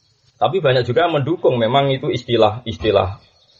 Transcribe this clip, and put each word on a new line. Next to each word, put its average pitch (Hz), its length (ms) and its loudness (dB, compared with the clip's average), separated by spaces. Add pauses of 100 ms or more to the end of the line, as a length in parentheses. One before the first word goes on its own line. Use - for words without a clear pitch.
(380)
Tapi 143 240 -2
banyak 127 260 0
juga 143 220 0
yang 165 100 -2
mendukung 139 400 0
memang 135 340 0
itu 135 160 -4
istilah-istilah, 107 1120 0 (380)